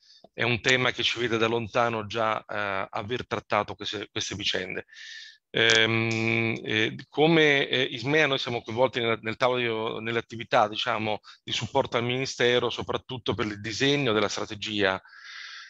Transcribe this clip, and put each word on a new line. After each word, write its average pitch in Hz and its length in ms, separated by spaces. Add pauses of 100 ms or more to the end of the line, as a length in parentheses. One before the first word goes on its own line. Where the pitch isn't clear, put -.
(320)
è - 120
un 117 180
tema 127 300
che 117 120
ci - 160
vede 117 180
da 113 100
lontano 117 580
già, 110 400
eh, 101 440
aver 113 380
trattato 104 480
queste, 101 360
queste - 240
vicende. 95 500 (720)
Ehm, 113 1080
eh, 113 320 (140)
come, 151 580
eh, 127 160
ismea 143 420
noi 135 140
siamo 120 240
coinvolti 123 360
nella, 113 220
nel 113 140
tavolo 117 640
di, 110 40
nelle 117 160
attività, 113 480
diciamo, 107 520 (240)
di - 80
supporto - 460
al 117 60
Ministero, 123 640
soprattutto 120 640
per 113 120
il 104 140
disegno 123 520
della 104 160
strategia 101 720 (680)